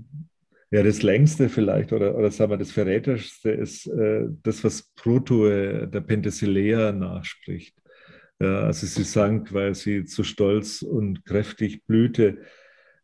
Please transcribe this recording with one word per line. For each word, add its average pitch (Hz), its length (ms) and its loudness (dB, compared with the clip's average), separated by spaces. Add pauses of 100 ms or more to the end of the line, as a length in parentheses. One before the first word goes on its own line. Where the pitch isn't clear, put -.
(720)
ja, 104 120 4
das 104 200 2
längste 127 460 4
vielleicht 104 440 0
oder, 101 240 0
oder 104 160 2
sagen 107 180 2
wir, 104 60 -2
das 98 160 -6
verräterischste 110 760 -2
ist, - 360 -6
äh, 110 400 0 (160)
das, 110 220 -4
was - 320 -2
Protoe 110 920 2
der 101 140 -6
Penthesilea 104 920 0
nachspricht. 90 840 -8 (640)
Ja, 98 240 0
also 104 220 -2
sie - 180 -4
sang, 104 480 2
weil 98 220 0
sie 101 300 -4
zu 95 200 -4
stolz 104 580 -2
und 104 420 -4
kräftig 104 600 -4
blühte, 113 520 2 (640)